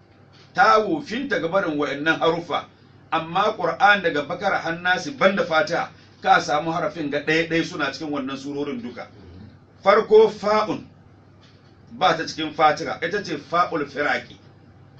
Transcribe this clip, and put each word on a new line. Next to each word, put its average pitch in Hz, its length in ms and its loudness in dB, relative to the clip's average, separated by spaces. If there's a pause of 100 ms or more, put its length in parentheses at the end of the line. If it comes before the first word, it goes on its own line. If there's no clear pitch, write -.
(540)
Ta 214 260 6
wofinta 185 600 -4
ga 160 80 -2
barin 170 300 0
waɗannan 147 420 -2
haruffa, 165 440 -2 (460)
amma 175 460 0
Qur'an 196 460 2
daga 147 240 0
Bakara 175 340 -2
har 165 200 -4
Nasi 180 320 -2
banda 190 320 2
Fatiha, 156 440 0 (340)
ka 185 180 6
samu 156 320 -2
harafin 160 380 -4
ga 143 140 -2
ɗaiɗai 160 400 0
suna 151 280 -6
cikin 156 180 -8
wannan 135 260 -6
surorin 139 460 -6
duka. 113 240 -12 (760)
Farko 214 460 6
fa'un 214 560 -2 (1080)
ba 160 240 2
ta 156 100 -6
cikin 151 260 -6
Fatiha, 151 500 0
ita 190 220 -4
ce 160 140 -6
fa'ul 165 500 -2
firaki, 131 480 -4 (640)